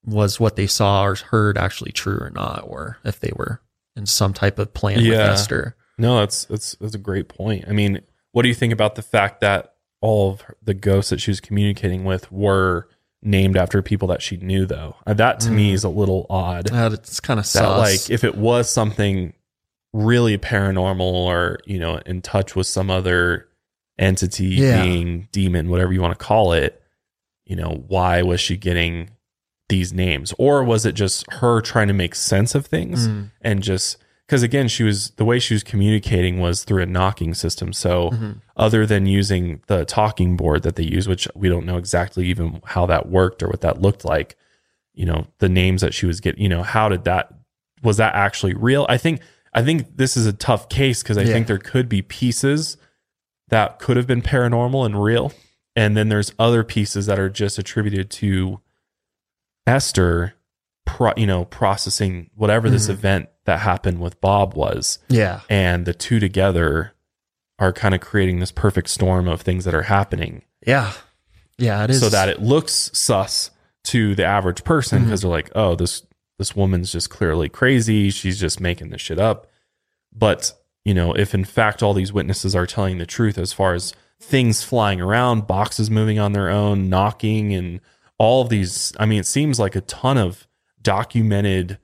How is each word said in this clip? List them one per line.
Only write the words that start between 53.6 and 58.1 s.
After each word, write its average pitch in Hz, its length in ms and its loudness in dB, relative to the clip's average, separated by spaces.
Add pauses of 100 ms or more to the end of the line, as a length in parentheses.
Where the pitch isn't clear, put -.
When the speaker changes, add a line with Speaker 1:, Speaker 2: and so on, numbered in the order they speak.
Speaker 2:
could 123 180 0
have 123 100 0
been 123 140 0
paranormal 123 640 0
and 104 180 0
real. 113 300 0 (420)
And 107 220 2
then 107 140 2
there's 104 280 0
other 117 260 4
pieces 101 420 -4
that 98 120 0
are 95 120 0
just 101 280 -4
attributed 101 520 -4